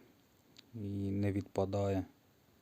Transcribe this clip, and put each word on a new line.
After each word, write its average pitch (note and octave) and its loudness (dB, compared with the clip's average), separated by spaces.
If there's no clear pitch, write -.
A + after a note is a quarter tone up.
І G2+ -2
не G2+ 2
відпадає. G2 0